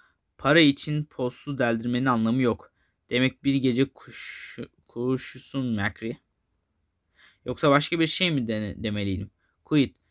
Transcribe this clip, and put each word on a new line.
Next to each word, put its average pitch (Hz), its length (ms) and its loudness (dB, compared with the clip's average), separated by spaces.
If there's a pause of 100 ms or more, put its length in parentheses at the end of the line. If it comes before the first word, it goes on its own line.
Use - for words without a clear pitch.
(380)
Para 147 220 4
için 151 460 2
postu 131 520 -6
deldirmenin 120 480 0
anlamı 120 360 2
yok. 117 320 0 (360)
Demek 127 340 0
bir 139 120 2
gece 131 300 2
kuş-, - 720 -12 (280)
kuşusun 131 800 -4
Macri. 110 520 -4 (1300)
Yoksa 127 240 0
başka 143 300 2
bir 165 80 2
şey 175 240 0
mi 131 160 0
dene-, 107 360 -4
demeliydim? 101 480 -4 (340)
Quit. 143 320 2 (140)